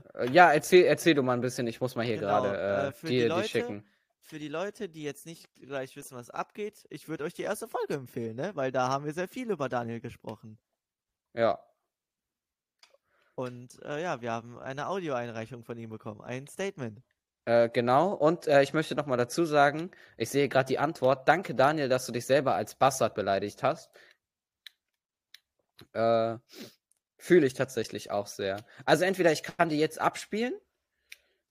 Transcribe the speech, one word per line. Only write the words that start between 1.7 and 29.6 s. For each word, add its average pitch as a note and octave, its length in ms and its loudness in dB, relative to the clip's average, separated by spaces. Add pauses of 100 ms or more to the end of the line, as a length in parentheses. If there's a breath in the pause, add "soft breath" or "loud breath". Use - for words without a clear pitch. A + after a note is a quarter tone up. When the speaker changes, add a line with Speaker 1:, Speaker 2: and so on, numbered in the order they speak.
Speaker 1:
muss B2+ 160 -4
mal A#2 100 -2
hier A2 120 -2
Speaker 2:
Genau, G#2 240 2
Speaker 1:
gerade, G2 160 -2
äh, G2+ 300 0
Speaker 2:
äh, C3+ 40 -6
für - 160 -12
die B2 100 -2
Speaker 1:
dir A#2+ 60 2
die A#2 60 2
Speaker 2:
Leute, F#3 180 -2
Speaker 1:
schicken. A#2+ 400 -4 (320)
Speaker 2:
für D#3 200 -18
die D3+ 80 -12
Leute, F#3 420 -8
die D#3 140 -16
jetzt C#3+ 240 -10
nicht E3 280 -20
gleich C3 400 -10
wissen, C#3 220 -16
was A#2+ 140 -16
abgeht, - 580 -10
ich - 180 -14
würd D#3 140 -8
euch D#3+ 140 -8
die - 80 -8
erste G#3+ 240 -6
Folge G#4+ 260 -6
empfehlen, A#2+ 420 -8
ne? D#3+ 200 -6
Weil C3 160 -4
da B2+ 180 0
haben C#3 160 -2
wir D3+ 80 -6
sehr F3+ 140 -6
viel B3+ 240 -10
über C#3+ 180 -4
Daniel A#2 320 -6
gesprochen. A2 560 -16 (800)
Speaker 1:
Ja. A2+ 240 2 (1800)
Speaker 2:
Und, B2 480 -12
äh, D3 180 -8
ja, D#3+ 200 -4
wir A#2 100 -4
haben A#2 260 -8
eine C3+ 300 -10
Audioeinreichung A#2+ 760 -6
von A#2 140 -10
ihm A2+ 120 -12
bekommen, A2 320 -12
ein C3 260 -10
Statement. C3+ 560 -10 (400)
Speaker 1:
Äh, A#2 260 4
genau, B2+ 440 4
und, D#3+ 340 2
äh, C#3 160 8
ich C3+ 100 -2
möchte D#3 220 -2
noch C#3+ 100 -2
mal B2+ 120 0
dazu B2 280 0
sagen, D3 460 2 (260 soft breath)
ich A2+ 140 -4
sehe C#3 180 2
grad C3 200 2
die B2 100 0
Antwort. C3+ 480 0
„Danke, E3 260 2
Daniel, C#3 360 2
dass B2+ 180 0
du C3 40 -10
dich A#2+ 140 -6
selber C3 300 2
als A2 180 -6
Bastard B2+ 400 2
beleidigt G2 480 -2
hast.“ D3 300 -2 (2000 soft breath)
Äh, A2+ 460 2 (800 loud breath)
fühle F3 280 6
ich C3 80 0
tatsächlich - 560 -6
auch G2+ 180 -2
sehr. G2+ 360 -6 (220 loud breath)
Also D3+ 180 4
entweder F#3 300 2
ich - 100 -4
kann - 260 0